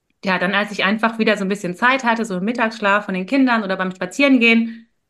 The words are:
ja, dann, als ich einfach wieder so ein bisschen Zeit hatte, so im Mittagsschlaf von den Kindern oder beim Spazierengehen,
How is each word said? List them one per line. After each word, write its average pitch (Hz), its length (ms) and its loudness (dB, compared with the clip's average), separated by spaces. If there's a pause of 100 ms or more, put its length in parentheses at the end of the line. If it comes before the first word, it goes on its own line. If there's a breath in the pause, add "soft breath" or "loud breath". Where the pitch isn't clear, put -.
(240)
ja, 185 140 0
dann, 180 160 -2
als 208 180 0
ich 190 120 -2
einfach 220 340 0
wieder 214 180 2
so 196 80 -4
ein 190 40 -2
bisschen 185 280 -6
Zeit 254 280 2
hatte, 226 200 0
so 185 140 -6
im 180 60 -6
Mittagsschlaf 214 640 -2
von - 80 -6
den 185 120 -6
Kindern 254 380 2
oder 190 120 -6
beim 185 160 -4
Spazierengehen, 226 960 2 (220)